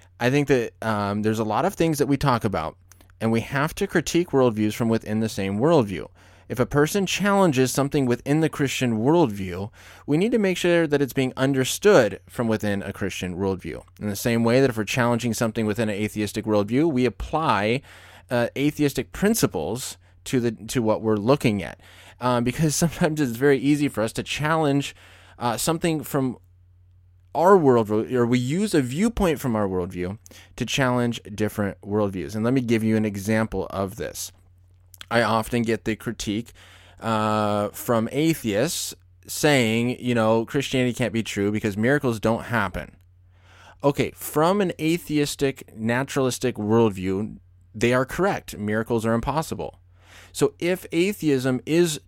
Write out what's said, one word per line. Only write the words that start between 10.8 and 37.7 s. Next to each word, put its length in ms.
that 120
it's 120
being 240
understood 920
from 200
within 340
a 100
Christian 440
worldview. 480
In 80
the 80
same 260
way 180
that 100
if 60
we're 80
challenging 500
something 320
within 220
an 60
atheistic 500
worldview, 460
we 160
apply, 720
uh, 280
atheistic 560
principles 880
to 160
the, 120
to 300
what 200
we're 140
looking 460
at. 180
Um, 240
because 320
<laughs> 60
sometimes 380
it's 120
very 260
easy 300
for 140
us 120
to 80
challenge, 720
uh, 180
something 460
from 360
our 220
worldview, 560
or 140
we 120
use 360
a 80
viewpoint 580
from 160
our 100
worldview 520
to 100
challenge 540
different 460
worldviews. 540
And 100
let 80
me 80
give 240
you 120
an 80
example 680
of 260
this. 360
I 120
often 400
get 220
the 120
critique, 560
uh, 720